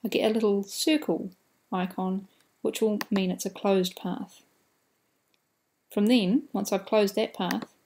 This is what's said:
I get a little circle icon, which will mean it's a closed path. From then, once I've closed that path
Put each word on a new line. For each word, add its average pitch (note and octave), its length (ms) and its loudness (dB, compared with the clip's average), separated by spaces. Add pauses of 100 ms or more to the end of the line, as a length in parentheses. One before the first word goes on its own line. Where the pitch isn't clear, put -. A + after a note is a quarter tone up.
I A3+ 40 -4
get - 220 2
a - 20 0
little G#3 300 2
circle - 680 -2 (400)
icon, F#3 560 -4 (340)
which - 180 -6
will G#3+ 200 2 (100)
mean F#3+ 220 2
it's F3+ 120 -6
a F#3 60 -4
closed F#3+ 460 0
path. - 480 -10 (1500)
From G#3 160 2
then, A#3 460 4
once G3+ 200 -2
I've F#3+ 140 -2
closed G#3 300 2
that A3 180 -2
path F#3 400 -4 (120)